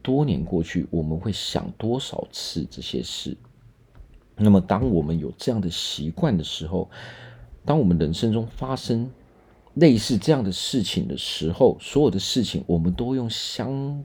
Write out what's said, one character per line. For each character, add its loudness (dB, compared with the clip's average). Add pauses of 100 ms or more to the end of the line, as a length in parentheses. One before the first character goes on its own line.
多 2
年 0
过 -2
去， -2
我 0
们 -2
会 -4
想 -6
多 -2
少 -8
次 -6
这 -16
些 -6
事？ -8 (1000)
那 6
么 10
当 0
我 4
们 0
有 -4
这 -4
样 0
的 -2
习 -6
惯 0
的 0
时 -8
候， -2 (760)
当 4
我 4
们 4
人 0
生 0
中 0
发 -6
生 -2 (640)
类 8
似 0
这 2
样 2
的 -2
事 -2
情 -2
的 -6
时 -4
候， 6
所 2
有 6
的 -2
事 0
情 -4
我 2
们 2
都 -4
用 -2
相 -6